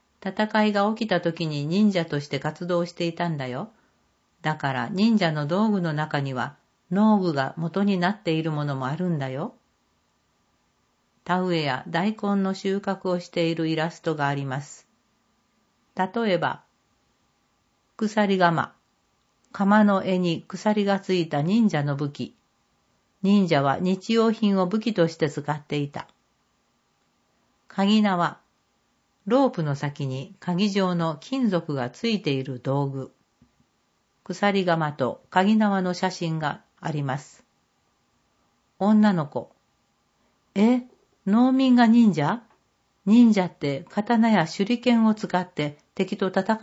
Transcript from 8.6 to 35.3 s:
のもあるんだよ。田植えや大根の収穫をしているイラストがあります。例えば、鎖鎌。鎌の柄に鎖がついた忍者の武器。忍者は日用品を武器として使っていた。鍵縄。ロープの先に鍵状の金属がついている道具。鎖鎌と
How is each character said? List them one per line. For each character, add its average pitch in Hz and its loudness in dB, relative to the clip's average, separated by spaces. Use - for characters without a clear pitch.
の 143 -4
も 131 -6
あ 147 -4
る 180 -2
ん 156 -2
だ 135 -6
よ。 147 -8
田 180 -2
植 180 0
え 156 -2
や 135 -4
大 175 -2
根 202 -2
の 190 0
収 190 -4
穫 190 -6
を 175 -2
し - -16
て 165 -2
い 165 -2
る 160 -2
イ 160 -2
ラ 160 -2
ス - -18
ト 160 -2
が 147 -2
あ 143 -2
り 139 -6
ま 135 -6
す。 - -20
例 190 -2
え 170 2
ば、 143 -6
鎖 208 0
鎌。 165 2
鎌 208 4
の 196 2
柄 185 -2
に 170 -2
鎖 208 -2
が 196 0
つ 190 -6
い 170 0
た 147 -2
忍 208 2
者 151 -2
の 143 -2
武 143 -4
器。 - -12
忍 196 4
者 147 2
は 143 2
日 190 -2
用 226 4
品 202 0
を 180 0
武 214 -2
器 220 -4
と 165 2
し 165 -12
て 151 -2
使 147 -6
っ 147 -4
て - -8
い 143 -4
た。 - -14
鍵 208 2
縄。 175 0
ロ 254 4
ー - -12
プ 175 -6
の 143 -2
先 143 -6
に 135 -10
鍵 185 0
状 190 0
の 165 -2
金 254 -2
属 165 -2
が 127 -4
つ - -8
い 220 -2
て 151 -2
い 135 -2
る 127 -10
道 139 -2
具。 135 -10
鎖 196 0
鎌 160 0
と - -4